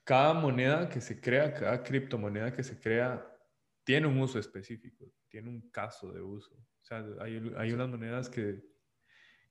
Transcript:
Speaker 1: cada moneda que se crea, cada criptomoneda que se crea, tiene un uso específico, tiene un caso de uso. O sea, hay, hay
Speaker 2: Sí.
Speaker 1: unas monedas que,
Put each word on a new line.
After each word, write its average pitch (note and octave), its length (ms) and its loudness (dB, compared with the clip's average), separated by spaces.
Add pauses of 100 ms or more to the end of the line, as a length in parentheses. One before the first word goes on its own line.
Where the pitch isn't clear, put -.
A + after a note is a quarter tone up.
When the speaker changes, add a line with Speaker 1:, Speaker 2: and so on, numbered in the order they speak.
Speaker 1:
cada C#3+ 300 8
moneda D3 540 4
que C3 140 -4
se - 180 -8
crea, C#3 340 4
cada A#2+ 300 0
criptomoneda A#2 720 -2
que B2+ 100 -4
se - 160 -10
crea, A#2+ 500 0 (540)
tiene D3+ 240 4
un C3+ 140 4
uso A#2+ 180 0
específico, - 720 -12 (160)
tiene A2 220 -14
un A#2+ 200 -14
caso G2+ 440 -8
de F2+ 80 -10
uso. G2+ 340 -12
O - 300 -20
sea, A2 200 -10 (140)
hay, A2+ 380 -8
hay A2+ 120 0
Speaker 2:
Sí. A#2+ 60 0
Speaker 1:
unas B2+ 140 -2
monedas A#2+ 400 -6
que, G#2 340 -4 (880)